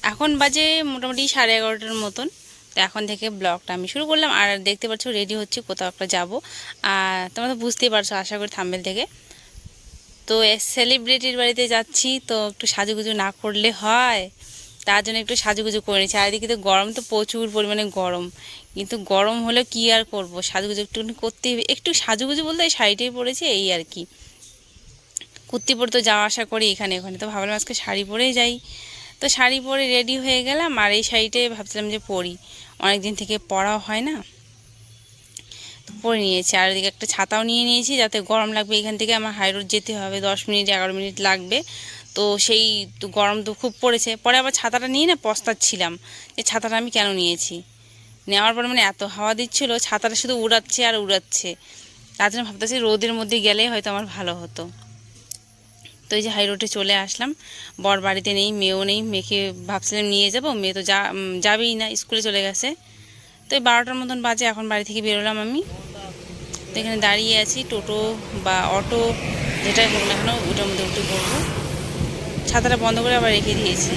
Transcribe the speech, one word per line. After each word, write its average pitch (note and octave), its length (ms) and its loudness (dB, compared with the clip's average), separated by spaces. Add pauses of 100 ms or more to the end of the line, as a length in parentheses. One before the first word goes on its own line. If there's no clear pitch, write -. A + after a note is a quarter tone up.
(100)
এখন D4 180 0 (120)
বাজে C#4+ 240 4 (280)
মোটামুটি B3+ 300 -4 (120)
সাড়ে A#3 240 4
এগারোটার A3 440 -2
মতন। G#3+ 240 -6 (460)
তো - 40 -2 (100)
এখন G#3+ 140 -6 (100)
থেকে G#3+ 140 -6 (140)
ব্লগটা F3+ 380 -2
আমি F#3 160 -4
শুরু D4 160 -2
করলাম। D#4 300 4
আর G3+ 80 6 (200)
দেখতে G3+ 220 -2
পাচ্ছ A3 140 -6 (140)
রেডি G3+ 240 -4
হচ্ছি, G#3 180 -6 (100)
কোথাও F#3+ 240 -4
একটা - 120 -6 (100)
যাবো। F3+ 200 -2 (580)
আর F#3+ 240 0 (160)
তোমরা A#3+ 200 -4
তো B3 100 -6
বুঝতেই A#3+ 300 0
পারছো G#3 200 0 (100)
আশা G#3 160 -6
করি G#3 180 -6
থাম্বনেল F#3 320 -4
থেকে। G3+ 140 -4 (1200)
তো A3 80 0 (160)
এ - 20 4 (200)
সেলিব্রিটির B3 680 2
বাড়িতে A#3+ 220 2 (100)
যাচ্ছি, A3+ 360 0 (200)
তো A#3 60 0 (160)
একটু G#3 220 -10
সাজুগুজু G#3+ 380 -2 (120)
না G3 60 0 (120)
করলে G#3+ 280 0 (140)
হয়, A3+ 400 4 (640)
তার G3+ 180 4
জন্য A3 180 -4
একটু A3 200 -4
সাজুগুজু G#3+ 440 0
করে G3+ 140 2
নিচ্ছি। G3 200 0
আর G3+ 80 4
এদিকে G#3+ 240 -4
তো A#3 40 0 (100)
গরম, G3 200 4 (100)
তো B3+ 40 -6 (100)
প্রচুর A3 320 0 (120)
পরিমাণে G#3 280 0 (160)
গরম, F3+ 260 -2 (500)
কিন্তু G3 200 -6 (180)
গরম G#3 320 4
হলেও A#3 280 2
কী A3+ 100 0 (120)
আর A3 80 4 (100)
করবো, F3+ 240 -6 (120)
সাজুগুজু G3+ 360 -2
একটুখানি A3 280 -6 (100)
করতেই A3+ 300 -2
হবে। A#3 100 0 (100)
একটু - 160 -2 (120)
সাজুগুজু C4 460 0
বলতে D#4+ 200 -2
এই D#4+ 100 2
শাড়িটাই A3+ 400 2
পরেছি, B3 260 -4 (140)
এই G3 80 0 (100)
আর E3 80 -4 (100)
কি। F3+ 80 -10 (1500)
কুর্তি B3 280 0
পরে A#3+ 180 2
তো B3 40 6 (100)
যাওয়া G#3 200 6
আসা A3+ 220 -2
করি A3 220 2
এখানে F#3+ 260 -2
ওখানে, F#3 220 -10
তো A3 120 -4
ভাবলাম G3+ 260 -2
আজকে - 220 -6
শাড়ি G3+ 300 -2
পরেই A#3+ 280 2
যাই। A#3+ 140 2 (680)
তো C#4 60 -2 (100)
শাড়ি C4 220 4 (100)
পরে C4+ 160 0 (120)
রেডি B3 280 2
হয়ে B3+ 240 2
গেলাম, D#4 240 0 (120)
আর G#3 140 6
এই A3+ 120 2
শাড়িটাই A#3 460 2
ভাবছিলাম G#3+ 380 -6
যে G#3+ 60 -4 (120)
পরি, F3+ 220 -4 (520)
অনেক G3+ 200 4
দিন G#3+ 160 -2
থেকে G#3 140 -2 (160)
পরাও G3 360 2
হয় G#3+ 220 -2
না, D#4 60 -4 (1700)
তো - 60 -18 (120)
পরে A3+ 240 2
নিয়েছি। F#3 340 2
আর F#3+ 100 6
এদিকে F#3+ 220 0
একটা - 200 -10
ছাতাও G#3 360 0
নিয়ে A#3+ 200 2
নিয়েছি, A#3+ 320 2
যাতে A3 160 0 (140)
গরম G#3+ 260 2
লাগবে। G#3+ 240 -2
এখান G#3+ 200 -4
থেকে A3 180 2
আমার A3 180 -4
হাই G3 160 2
রোড G3 200 -6
যেতে G#3+ 180 -2 (100)
হবে, G3 160 -4 (100)
দশ G3 120 0 (100)
মিনিট G3+ 160 2 (100)
এগারো F#3+ 240 0
মিনিট G3 160 -6 (120)
লাগবে। F#3+ 320 2 (560)
তো G3 80 0 (220)
সেই A3 180 4 (380)
তো - 40 -6 (120)
গরম G#3 200 2 (100)
তো A3 40 -4 (100)
খুব B3 100 -2 (120)
পড়েছে, A#3+ 280 2 (120)
পরে A#3+ 180 4
আবার C4+ 180 -2
ছাতাটা B3 360 0
নিয়ে D4+ 160 4
না E4+ 40 4 (120)
পস্তাচ্ছিলাম G#3 640 0 (420)
যে - 140 -4
ছাতাটা A3+ 320 0
আমি A#3+ 160 -4
কেন G#3 100 4 (140)
নিয়েছি। F3 340 0 (760)
নেওয়ার G#3 240 4
পর A#3+ 160 -2
মানে B3 200 4
এত F#3+ 100 -10 (140)
হাওয়া G#3+ 240 0
দিচ্ছিল, B3 320 -2 (140)
ছাতাটা A3 360 0
শুধু B3+ 220 -2
উড়াচ্ছে A3+ 460 2
আর A3+ 140 2
উড়াচ্ছে। F#3+ 460 -2 (680)
তার G#3 140 4
জন্য A#3+ 180 -4
ভাবতেছি G#3+ 260 -4 (100)
রোদের A3 340 2
মধ্যে A3 180 0 (100)
গেলেই G#3+ 260 4
হয়তো G#3 200 -2
আমার G#3 120 -4 (100)
ভালো F#3 260 -4
হতো। E3+ 220 -12 (1400)
তো - 100 -6
এই G#3+ 80 0
যে A3+ 100 -4
হাই G#3 140 4
রোডে G3+ 180 -4 (100)
চলে G3 180 2 (100)
আসলাম, A#3+ 240 -4 (540)
বর G3 220 6
বাড়িতে G3 340 0
নেই, G3+ 100 2 (120)
মেয়েও F#3+ 280 2
নেই। G3+ 100 2 (120)
মেয়েকে G3 280 -2 (300)
ভাবছিলাম G#3 440 -2
নিয়ে G3+ 200 6
যাব, B3+ 120 -2 (160)
মেয়ে F#3+ 160 0
তো G3 120 -4
যা-, G3 260 4
উম, F#3+ 160 -4 (140)
যাবেই A3+ 360 4
না, A3 40 0 (160)
স্কুলে A3 260 -2
চলে G3+ 200 2
গেছে। G3 200 -2 (800)
তো - 100 -4
এই C4+ 100 2
বারোটার A#3+ 340 4
মতন B3+ 160 -4 (100)
বাজে, A#3 240 0
এখন A3 200 -6
বাড়ি G#3 180 0
থেকে G#3+ 180 -4
বেরোলাম G#3+ 380 0
আমি। B3+ 160 -2 (1080)
তো F#3+ 100 -10
এখানে A3 160 -2 (100)
দাঁড়িয়ে A3 360 4
আছি, G#3+ 160 -2 (120)
টোটো G#3+ 260 -2 (480)
বা F#3+ 100 4 (220)
অটো A#3 240 0 (600)
যেটাই G#3 300 4
হোক G#3 160 0
না G3+ 100 2
কেন G#3 100 0 (200)
ওটার G3+ 200 0
মধ্যে F#3+ 200 -2
উঠে G3 220 -2
পড়বো। F#3+ 260 0 (1120)
ছাতাটা A#3+ 360 4
বন্ধ A3+ 180 4
করে B3 160 4
আবার A3+ 180 4
রেখে G#3 220 2
দিয়েছি। F3+ 380 0